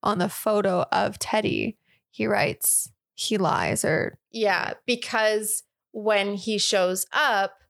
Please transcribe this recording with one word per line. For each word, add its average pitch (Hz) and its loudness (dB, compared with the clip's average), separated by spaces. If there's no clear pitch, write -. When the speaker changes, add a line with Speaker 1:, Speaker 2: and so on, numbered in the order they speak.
Speaker 1:
on 208 0
the 180 0
photo 196 0
of 196 0
Teddy, 214 -2
he - -6
writes, - 0
"He - -4
lies," - 0
or - -2
Speaker 2:
Yeah, 208 0
because 220 0
when 208 0
he 208 -2
shows 190 2
up 220 2